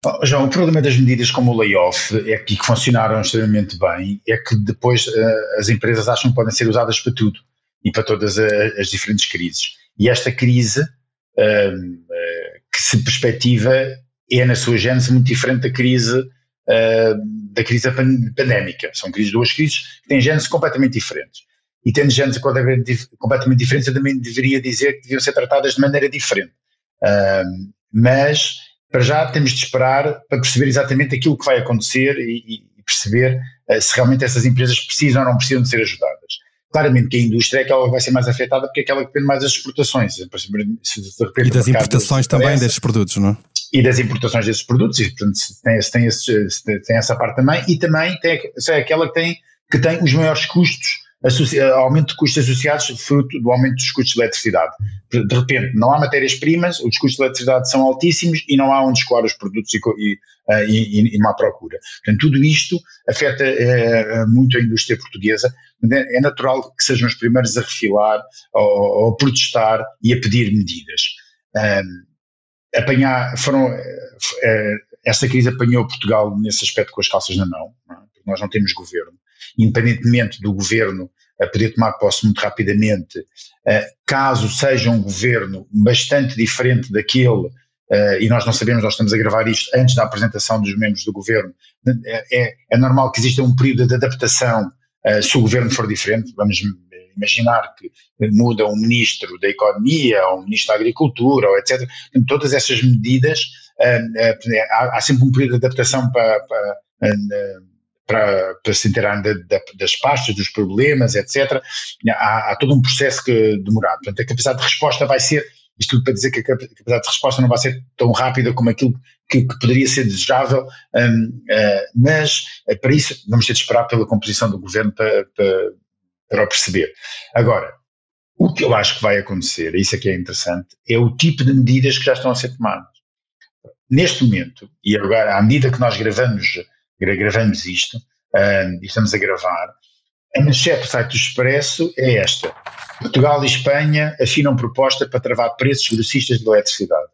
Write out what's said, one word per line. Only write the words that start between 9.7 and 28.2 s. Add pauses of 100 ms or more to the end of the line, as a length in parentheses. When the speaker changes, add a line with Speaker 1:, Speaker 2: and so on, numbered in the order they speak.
Speaker 1:
E
esta
crise, (500)
ehm, (120)
eh, (140)
que
se
perspectiva (580)
é,
na
sua
gênese,
muito
diferente
da
crise, (460)
eh, (360)
da
crise
pan-,
pandémica.
São
crises,
duas
crises (220)
que
têm
gênese
completamente
diferentes. (440)
E
tendo
gênese
completamente
dif-,
completamente
diferentes,
eu
também
deveria
dizer
que
deviam
ser
tratadas
de
maneira
diferente. (500)
Ehm, (200)
mas, (220)